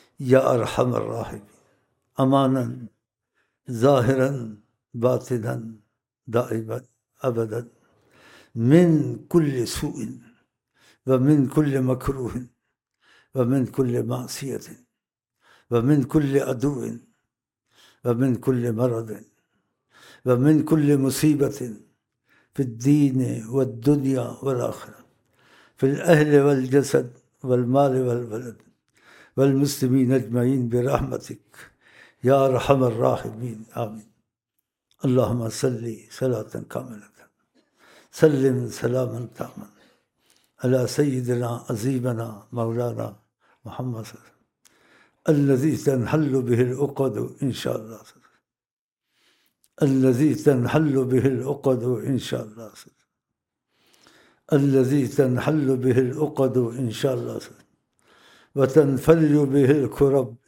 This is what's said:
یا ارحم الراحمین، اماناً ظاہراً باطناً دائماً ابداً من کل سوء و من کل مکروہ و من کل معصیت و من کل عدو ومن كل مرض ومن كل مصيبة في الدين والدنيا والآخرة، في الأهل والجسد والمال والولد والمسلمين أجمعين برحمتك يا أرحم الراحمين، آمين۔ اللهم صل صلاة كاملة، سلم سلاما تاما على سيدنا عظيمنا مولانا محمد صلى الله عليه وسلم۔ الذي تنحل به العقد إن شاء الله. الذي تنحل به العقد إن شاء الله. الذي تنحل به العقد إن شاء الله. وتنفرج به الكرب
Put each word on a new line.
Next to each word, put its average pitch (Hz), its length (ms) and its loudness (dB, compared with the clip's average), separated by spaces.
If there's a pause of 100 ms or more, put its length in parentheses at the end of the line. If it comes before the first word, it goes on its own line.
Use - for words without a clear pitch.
(200)
یا 127 200 4
ارحم 123 560 0
الراحمین، 110 500 -8 (720)
اماناً 135 420 2 (1120)
ظاہراً 131 580 2 (640)
باطناً 123 600 -2 (760)
دائماً 113 480 -4 (460)
ابداً 113 360 -2 (960)
من 131 720 4
کل 139 380 2
سوء - 360 -8 (1040)
و 131 140 2
من 139 280 4
کل 139 320 0
مکروہ 127 580 -4 (1000)
و 127 100 0
من 127 200 0
کل 123 380 -2
معصیت 123 640 -10 (1040)
و 117 100 2
من 139 220 4
کل 139 380 0
عدو 135 420 -4 (1200)
ومن 123 300 0
كل 120 360 -2
مرض 113 520 -4 (1040)
ومن 135 380 4
كل 147 340 2
مصيبة 135 760 0 (800)
في - 60 -4
الدين 127 920 0
والدنيا 127 920 -2
والآخرة، 120 640 -6 (720)
في - 80 0
الأهل 151 560 4
والجسد 135 720 2 (320)
والمال 127 640 2
والولد 117 480 -6 (800)
والمسلمين 135 760 2
أجمعين 123 580 0
برحمتك 123 840 -4 (720)
يا 135 220 4
أرحم 131 380 2
الراحمين، 113 800 -4 (120)
آمين۔ 110 360 -12 (920)
اللهم 120 440 0
صل 117 480 -6 (120)
صلاة 117 600 -6
كاملة، 117 440 -14 (1000)
سلم 131 580 2
سلاما 123 640 -6
تاما - 320 -14 (960)
على 127 240 0
سيدنا 123 840 -2
عظيمنا 117 800 -6
مولانا 113 640 -6 (500)
محمد 117 400 -10
صلى - 80 -20
الله - 60 -20
عليه - 0 -
وسلم۔ - 220 -20 (880)
الذي 143 480 2
تنحل 135 640 0
به 120 200 2
العقد 127 800 -4
إن 135 80 0
شاء - 240 -6
الله. 110 240 -14 (1800)
الذي 135 540 4
تنحل 135 720 2
به 123 200 2
العقد 131 580 -2
إن 123 360 -2
شاء 123 240 -6
الله. 110 280 -18 (1800)
الذي 135 540 4
تنحل 135 720 0
به 123 220 2
العقد 135 580 0
إن 120 340 -2
شاء 131 220 -4
الله. 120 260 -8 (1160)
وتنفرج 143 800 4 (120)
به 135 240 4
الكرب 135 640 2 (120)